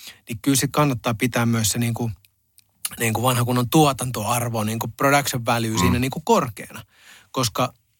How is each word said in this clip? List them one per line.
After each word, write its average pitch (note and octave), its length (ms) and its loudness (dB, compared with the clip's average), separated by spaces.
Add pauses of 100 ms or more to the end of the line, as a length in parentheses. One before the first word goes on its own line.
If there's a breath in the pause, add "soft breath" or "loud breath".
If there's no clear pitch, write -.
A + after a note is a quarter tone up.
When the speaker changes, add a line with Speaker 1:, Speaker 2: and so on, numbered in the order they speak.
(280 loud breath)
Speaker 1:
Niin A#2+ 140 -8
kyllä C#3 140 4
se C#3 120 0
kannattaa C3 460 0
pitää A#2+ 320 0
myös A2+ 220 0
se - 100 -2
niinku, A#2 320 -2 (880)
niinku A2+ 240 -2
vanha B2 220 2
kunnon B2 260 0
tuotantoarvo, A#2+ 960 2
niinku A2+ 320 -4
production C#3 500 2
value A#2 240 0
Speaker 2:
Mm. A2 80 -2
Speaker 1:
siinä A#2+ 200 2
niinku B2+ 260 -4
korkeana. - 600 0 (460 loud breath)
Koska B2+ 440 -2 (260)